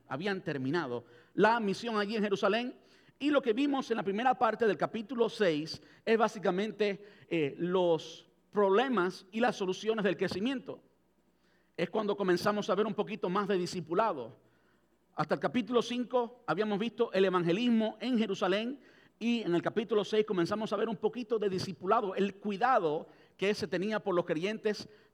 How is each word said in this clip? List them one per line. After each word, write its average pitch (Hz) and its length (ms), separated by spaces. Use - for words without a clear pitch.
habían 185 380
terminado 135 640
la 214 240
misión 214 400
allí 208 160
en 208 80
Jerusalén. 214 500
Y 285 120
lo 285 120
que 240 100
vimos 269 380
en 226 60
la 170 80
primera 196 340
parte 226 260
del 196 120
capítulo 226 520
seis 160 540
es 226 120
básicamente, 202 880
eh, 151 300
los 175 680
problemas 202 800
y 220 80
las 233 160
soluciones 202 480
del 185 120
crecimiento. 196 640
Es 175 140
cuando 208 260
comenzamos 202 540
a 185 60
ver 214 100
un 208 80
poquito 208 340
más 190 200
de 202 80
discipulado. 170 840
Hasta 156 180
el 147 60
capítulo 220 420
cinco 240 640
habíamos 202 320
visto 233 340
el 190 120
evangelismo 214 760
en 247 160
Jerusalén 214 640
y 233 200
en 175 120
el 170 60
capítulo 208 420
seis 214 220
comenzamos 202 480
a 202 40
ver 220 120
un 196 80
poquito 226 420
de 202 120
discipulado, 185 640
el 196 220
cuidado 202 680
que 196 160
se 202 160
tenía 196 320
por 196 140
los 170 100
creyentes 202 640